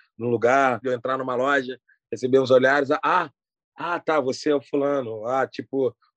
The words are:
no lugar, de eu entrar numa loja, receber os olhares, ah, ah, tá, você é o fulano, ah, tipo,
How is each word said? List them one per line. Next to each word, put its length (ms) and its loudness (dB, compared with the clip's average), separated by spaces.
no 120 -4
lugar, 500 2
de 100 -6
eu 40 -2
entrar 240 -4
numa 180 -6
loja, 440 -2
receber 280 2
os 120 2
olhares, 380 4
ah, 260 0
ah, 220 -6
tá, 220 0
você 300 -2
é 40 2
o 60 -2
fulano, 640 -4
ah, 200 0
tipo, 500 -4